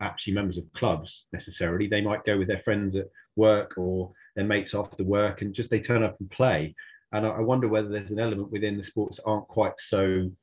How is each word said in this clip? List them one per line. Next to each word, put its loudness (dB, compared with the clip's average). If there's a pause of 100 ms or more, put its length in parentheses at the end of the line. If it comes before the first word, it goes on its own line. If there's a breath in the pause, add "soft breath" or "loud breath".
actually -4
members 0
of -10
clubs -2
necessarily. -2
They 2
might -2
go 2
with 2
their -2
friends 0
at -2 (300 soft breath)
work 4
or -2 (220 soft breath)
their -2
mates 0
after -4
work 2
and -6
just -6
they 2
turn 2
up -2
and -12
play. 2 (380 loud breath)
And 0
I, 0
I -4
wonder 2
whether 2
there's -6
an -4
element -2
within -2
the -6
sports -4
that -16
aren't -2
quite 0
so, 2 (120)